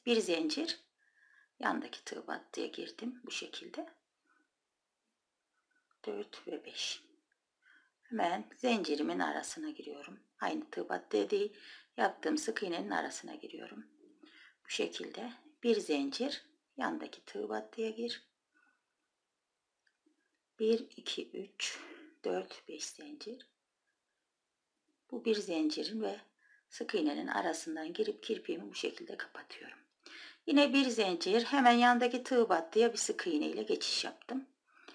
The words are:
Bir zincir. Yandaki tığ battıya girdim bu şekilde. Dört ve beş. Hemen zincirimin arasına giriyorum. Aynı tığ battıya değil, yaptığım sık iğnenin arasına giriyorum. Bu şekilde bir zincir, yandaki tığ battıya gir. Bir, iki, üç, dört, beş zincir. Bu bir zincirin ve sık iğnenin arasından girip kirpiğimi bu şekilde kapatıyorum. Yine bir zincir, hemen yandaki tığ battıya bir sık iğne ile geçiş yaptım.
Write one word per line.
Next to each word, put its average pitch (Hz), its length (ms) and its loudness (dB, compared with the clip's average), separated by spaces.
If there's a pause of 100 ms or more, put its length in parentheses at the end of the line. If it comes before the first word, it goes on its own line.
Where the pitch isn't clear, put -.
Bir 240 100 6
zincir. 175 640 0 (800)
Yandaki - 440 -2
tığ - 220 -10
battıya - 400 -6
girdim - 580 -10
bu - 60 -12
şekilde. - 560 -8 (2250)
Dört - 420 -8
ve - 160 -8
beş. - 380 -8 (1000)
Hemen 202 420 0 (120)
zincirimin 170 640 2
arasına 151 520 -4
giriyorum. 147 500 -12 (200)
Aynı - 300 -4
tığ - 180 -6
battıya 202 420 0
değil, 208 260 0 (400)
yaptığım 190 420 0
sık - 240 -4
iğnenin 190 280 -4
arasına - 440 -4
giriyorum. - 520 -14 (800)
Bu - 60 -14
şekilde - 640 -4 (300)
bir 220 180 4
zincir, 151 640 -2 (320)
yandaki - 480 -4
tığ 208 240 -6
battıya 214 420 -4
gir. 233 380 -6 (2250)
Bir, 226 380 2
iki, - 340 -8
üç, - 480 -8 (460)
dört, 185 440 -4
beş 156 160 -10
zincir. 151 640 -14 (1600)
Bu 240 140 -8
bir 220 100 4
zincirin 180 680 0
ve 196 180 -4 (480)
sık - 260 -6
iğnenin 151 320 0
arasından 160 640 -2
girip 208 300 -2
kirpiğimi 202 480 -6
bu 185 40 -14
şekilde - 420 -6
kapatıyorum. - 640 -14 (680)
Yine 285 260 8
bir 277 120 8
zincir, 214 600 4
hemen 247 280 8
yandaki 240 520 6
tığ 233 240 6
battıya 214 440 6
bir 208 60 -4
sık - 280 -2
iğne 151 200 2
ile - 160 -2
geçiş - 420 0
yaptım. - 420 -6 (480)